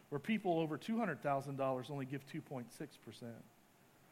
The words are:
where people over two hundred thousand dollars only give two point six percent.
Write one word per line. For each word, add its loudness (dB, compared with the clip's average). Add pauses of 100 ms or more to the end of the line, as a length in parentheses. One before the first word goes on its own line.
where 0
people 4
over 2
two 0
hundred 2
thousand 2
dollars 2
only -2
give -4
two -6
point -6
six -8
percent. -10 (800)